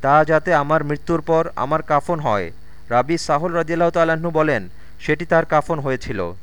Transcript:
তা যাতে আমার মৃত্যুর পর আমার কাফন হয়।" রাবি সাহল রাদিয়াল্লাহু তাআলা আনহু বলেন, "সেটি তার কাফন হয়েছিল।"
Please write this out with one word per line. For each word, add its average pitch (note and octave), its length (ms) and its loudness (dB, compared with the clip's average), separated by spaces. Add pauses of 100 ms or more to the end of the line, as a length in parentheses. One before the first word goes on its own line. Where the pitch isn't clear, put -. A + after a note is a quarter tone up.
তা D3+ 240 6
যাতে D#3 280 2
আমার D3+ 300 2
মৃত্যুর D3+ 380 -2
পর E3 340 0
আমার D3+ 260 -2
কাফন D#3 380 0
হয়।" G#2 320 0 (380)
রাবি B2+ 280 2
সাহল D#3+ 340 0
রাদিয়াল্লাহু E3 400 2
তাআলা E3 220 2
আনহু E3 180 -2
বলেন, D3 380 2 (300)
"সেটি D3+ 260 -2
তার E3 200 4
কাফন D#3 340 0
হয়েছিল।" A#2 640 -4